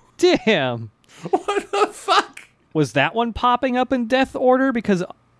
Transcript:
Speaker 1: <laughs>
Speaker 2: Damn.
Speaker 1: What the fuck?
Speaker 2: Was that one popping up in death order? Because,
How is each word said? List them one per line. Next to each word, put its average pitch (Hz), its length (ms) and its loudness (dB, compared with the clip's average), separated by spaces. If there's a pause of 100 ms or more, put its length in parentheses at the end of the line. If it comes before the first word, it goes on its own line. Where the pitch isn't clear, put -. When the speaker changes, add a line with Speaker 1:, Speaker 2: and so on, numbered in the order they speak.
Speaker 1:
<laughs> - 140 -20
Speaker 2:
Damn. 139 760 0 (380)
Speaker 1:
What - 440 -4
the 403 180 0
fuck? - 560 -2 (260)
Speaker 2:
Was 151 200 0
that 147 200 2
one 233 200 -2
popping 247 420 0
up 254 160 0
in 240 160 0
death 262 260 0
order? 262 380 2
Because, 208 320 0 (360)